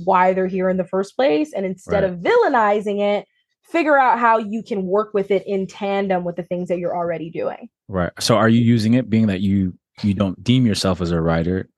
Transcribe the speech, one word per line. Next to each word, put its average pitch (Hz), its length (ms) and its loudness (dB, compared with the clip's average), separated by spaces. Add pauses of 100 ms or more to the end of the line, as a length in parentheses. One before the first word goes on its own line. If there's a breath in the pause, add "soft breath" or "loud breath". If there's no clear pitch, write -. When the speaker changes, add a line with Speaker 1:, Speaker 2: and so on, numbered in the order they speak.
Speaker 1:
why 185 280 4
they're 185 140 -2
here 185 220 -2
in 185 80 0
the 185 80 -2
first 190 320 -6
place. 302 360 0
And 196 140 -6
instead 190 380 -2
Speaker 2:
Right. 185 80 -2
Speaker 1:
of 175 80 -10
villainizing 220 800 2
it, 202 260 -2 (380)
figure 302 340 2
out 240 220 4
how 226 180 4
you 214 240 -6
can 196 240 -6
work 208 280 0
with 196 180 -2
it 190 120 2
in 190 220 -4
tandem 196 560 -2
with 170 140 -8
the 175 80 -8
things 175 240 -6
that 180 100 -2
you're 175 180 -4
already 175 340 -6
doing. - 380 -8 (200)
Speaker 2:
Right. 90 320 -2
So 117 160 2
are 110 120 4
you 117 120 4
using 113 340 2
it, 123 160 0
being 110 160 2
that 95 140 -2
you, 98 360 0 (260)
you 101 120 0
don't 95 300 -2
deem 127 200 4
yourself 95 360 0
as 87 100 -2
a 85 100 0
writer? 82 580 0